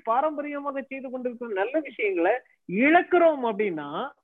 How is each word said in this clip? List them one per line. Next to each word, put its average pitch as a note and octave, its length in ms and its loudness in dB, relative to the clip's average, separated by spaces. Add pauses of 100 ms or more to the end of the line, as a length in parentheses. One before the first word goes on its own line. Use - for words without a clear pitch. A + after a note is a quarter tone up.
பாரம்பரியமாக C#4+ 800 -2
செய்து C4+ 280 -10
கொண்டிருக்கிற A#3+ 440 -8
நல்ல G#3 260 -2
விஷயங்களை G#3 540 0 (420)
இழக்கிறோம் D#4+ 680 4
அப்படின்னா G3 440 -2 (340)